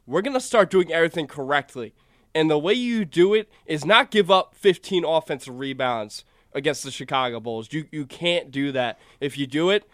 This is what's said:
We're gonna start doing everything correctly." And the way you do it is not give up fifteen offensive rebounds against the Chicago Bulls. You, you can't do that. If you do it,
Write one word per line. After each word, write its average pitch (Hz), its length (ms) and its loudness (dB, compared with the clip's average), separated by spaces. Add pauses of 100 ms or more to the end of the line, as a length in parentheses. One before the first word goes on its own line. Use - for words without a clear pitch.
We're 151 160 0
gonna 254 200 -2
start 208 280 4
doing 180 220 2
everything 165 340 2
correctly." 135 720 -4 (400)
And 160 120 4
the 151 120 4
way 180 140 0
you 240 320 -2
do 180 280 4
it 220 160 0 (160)
is 147 200 -4
not 226 260 4
give 202 180 2
up 185 240 2
fifteen 180 520 0
offensive 147 520 -2
rebounds 127 680 -6 (300)
against 143 280 -2
the 135 80 -12
Chicago 127 480 -4
Bulls. 113 340 -10
You, 156 180 -6
you 151 140 -8
can't 170 460 -4
do 139 220 -4
that. 123 260 -4 (200)
If 139 200 -6
you 139 80 -4
do 156 240 0
it, 208 220 0